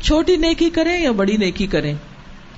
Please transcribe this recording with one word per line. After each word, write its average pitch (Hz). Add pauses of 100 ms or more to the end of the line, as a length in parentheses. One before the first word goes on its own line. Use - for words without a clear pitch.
چھوٹی 330
نیکی 330
کریں 339
یا 302
بڑی 208
نیکی 190
کریں، 147 (640)